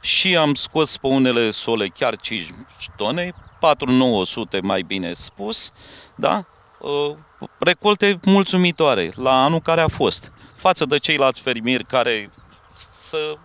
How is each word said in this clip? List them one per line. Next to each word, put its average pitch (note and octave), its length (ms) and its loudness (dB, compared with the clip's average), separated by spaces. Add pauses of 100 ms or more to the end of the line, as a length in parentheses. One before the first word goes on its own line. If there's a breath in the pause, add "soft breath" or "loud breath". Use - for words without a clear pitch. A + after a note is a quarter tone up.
Și - 360 2
am D3+ 160 4
scos - 440 0
pe C#3 100 -4
unele B2+ 420 2
sole G#2+ 380 -2
chiar A2+ 280 -2
cinci F#2+ 380 -10 (420)
tone, E3 380 -4 (260)
patru C#3+ 320 2
nouă B2+ 340 2
sute, G2+ 360 -4
mai F#2+ 200 -2
bine F2+ 320 -6
spus, - 580 -4 (440 loud breath)
da? - 300 0 (340)
Uh, D3 360 -4 (440)
recolte G3+ 680 2
mulțumitoare F3 920 2
la C3 280 2
anul D#3+ 160 2
care E3 220 0
a D#3 60 2
fost. - 440 0 (240 loud breath)
Față F3+ 300 2
de C#3 120 0
ceilalți C#3+ 440 0
fermieri A#2+ 440 -2
care A#2 460 -2 (420)
să - 720 -10